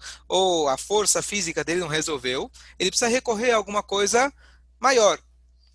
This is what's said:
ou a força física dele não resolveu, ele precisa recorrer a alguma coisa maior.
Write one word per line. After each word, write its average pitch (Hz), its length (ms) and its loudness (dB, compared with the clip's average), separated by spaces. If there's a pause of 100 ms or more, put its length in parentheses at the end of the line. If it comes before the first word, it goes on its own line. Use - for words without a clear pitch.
(260)
ou 175 420 2
a 131 100 0
força 202 420 0
física 165 420 -4
dele 165 180 -2
não 170 80 -6
resolveu, 151 640 -4 (280)
ele 185 120 0
precisa 240 200 0
recorrer 240 420 0
a 226 40 4
alguma 208 260 -2
coisa 208 500 0 (460)
maior. 226 420 4 (540)